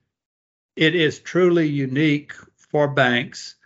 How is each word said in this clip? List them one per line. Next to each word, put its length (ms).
it 200
is 240
truly 480
unique 640
for 320
banks. 680